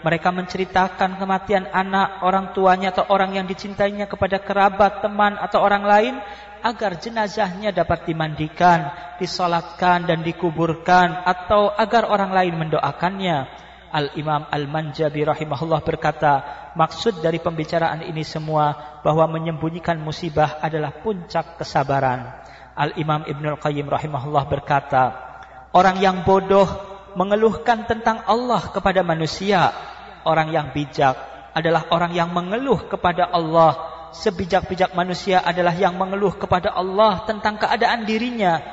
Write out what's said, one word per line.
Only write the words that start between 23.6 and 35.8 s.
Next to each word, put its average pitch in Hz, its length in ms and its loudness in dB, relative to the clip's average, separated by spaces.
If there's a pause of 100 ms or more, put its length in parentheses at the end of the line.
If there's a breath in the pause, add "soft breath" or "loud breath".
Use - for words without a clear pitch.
rahimahullah 143 560 -2
berkata, 139 580 2 (680 loud breath)
orang 185 240 6
yang 190 240 2
bodoh 190 480 4 (480)
mengeluhkan 214 720 2
tentang 226 400 0
Allah 233 400 0
kepada 190 320 0
manusia. 165 720 2 (480)
Orang 160 320 0
yang 147 160 0
bijak 143 480 0 (400)
adalah 160 320 0
orang 175 240 2
yang 170 160 0
mengeluh 190 560 -2
kepada 180 480 0
Allah. 165 640 4 (160)
Sebijak-bijak 185 800 -2
manusia 180 480 0
adalah 175 320 2
yang 180 240 0